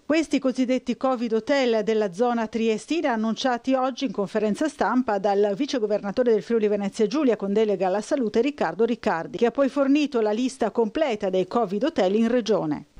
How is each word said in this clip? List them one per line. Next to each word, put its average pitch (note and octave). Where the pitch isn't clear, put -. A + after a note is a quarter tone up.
Questi D4+
cosiddetti B3+
covid A#3+
hotel A3+
della G#3+
zona A#3
triestina, A3+
annunciati A#3
oggi C4
in G3+
conferenza G#3
stampa A3+
dal G3+
vicegovernatore G#3+
del G#3
Friuli A3
Venezia G3+
Giulia A#3+
con G3
delega G3+
alla F#3+
salute A#3
Riccardo A3+
Riccardi, G3
che A#3
ha A3+
poi C#4
fornito C#4
la G#3+
lista A#3
completa A3+
dei F#3
covid G#3
hotel G#3+
in A3+
regione. F3+